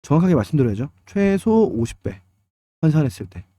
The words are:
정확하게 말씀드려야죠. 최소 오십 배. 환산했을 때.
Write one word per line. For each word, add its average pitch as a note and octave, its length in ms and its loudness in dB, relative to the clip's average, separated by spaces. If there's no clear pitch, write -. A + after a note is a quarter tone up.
정확하게 E3+ 320 2
말씀드려야죠. A#2+ 560 -2
최소 G3+ 640 2
오십 A#2 340 -6
배. - 180 -10
환산했을 D3 440 0
때. - 180 -16